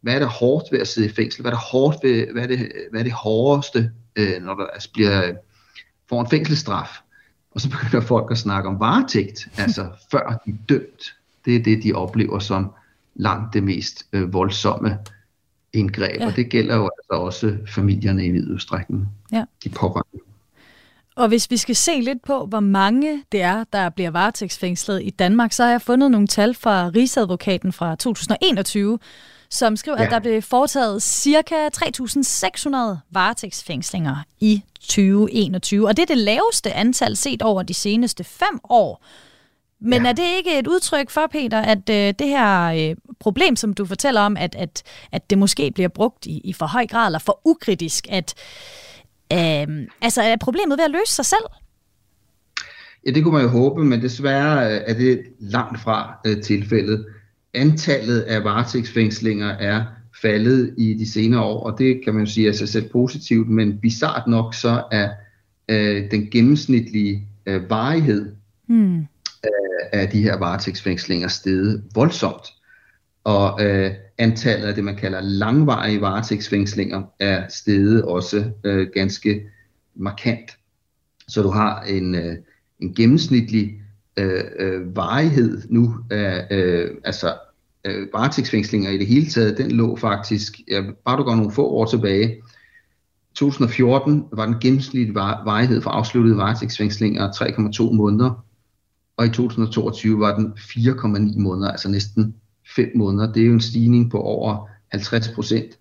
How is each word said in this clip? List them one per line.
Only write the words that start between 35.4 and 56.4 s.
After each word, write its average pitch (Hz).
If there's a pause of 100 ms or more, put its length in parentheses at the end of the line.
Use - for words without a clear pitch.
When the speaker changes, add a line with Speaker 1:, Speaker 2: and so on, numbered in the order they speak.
Speaker 2:
Og 214
det 320
er -
det -
laveste 226
antal 226
set 247
over 208
de 175
seneste 208
fem 339
år. - (760)
Men 233
Speaker 1:
Ja. 247
Speaker 2:
er 247
det 330 (140)
ikke 330
et 254
udtryk 311
for, 311
Peter, 233
at, 214
øh, 202
det 285
her, 214 (260)
øh, 165 (240)
problem, 262
som 208
du 202
fortæller 214
om, 202
at, -
at, - (280)
at -
det 196
måske 196
bliver 180
brugt -
i, 151
i 185
for 160
høj 226
grad 226
eller 160
for -
ukritisk, 190
at, 190 (1000)
øhm, 156 (140)
altså, 233
er 226
problemet 277
ved 330
at 294
løse 359
sig 269
selv? 440 (1600)
Speaker 1:
Ja, 135
det 151
kunne 160
man 147
jo 120
håbe, 139
men 120
desværre, 135
øh, 101
er 113
det 123 (160)
langt 113
fra, -
øh, 104